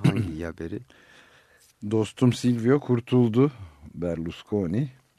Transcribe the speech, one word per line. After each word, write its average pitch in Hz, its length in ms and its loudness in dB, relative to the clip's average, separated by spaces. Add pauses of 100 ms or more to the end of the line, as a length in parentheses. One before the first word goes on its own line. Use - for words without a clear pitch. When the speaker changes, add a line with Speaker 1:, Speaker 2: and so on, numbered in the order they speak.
Speaker 1:
Hangi 95 280 0
iyi 80 120 -8
haberi? 82 340 -8 (1120)
Speaker 2:
Dostum 113 420 2
Silvio 123 460 2
kurtuldu 123 720 2 (420)
Berlusconi. 85 960 -4 (300)